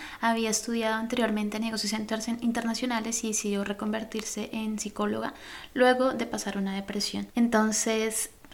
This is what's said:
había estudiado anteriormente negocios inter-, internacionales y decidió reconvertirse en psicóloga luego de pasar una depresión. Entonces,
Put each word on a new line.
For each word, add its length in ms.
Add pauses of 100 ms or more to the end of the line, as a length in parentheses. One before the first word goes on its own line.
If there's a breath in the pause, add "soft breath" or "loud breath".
(220 loud breath)
había 300
estudiado 440
anteriormente 640
negocios 340
inter-, 480
internacionales 840
y 60
decidió 360
reconvertirse 880
en 260
psicóloga 540 (400 loud breath)
luego 400
de 120
pasar 320
una 180
depresión. 600
Entonces, 960 (240)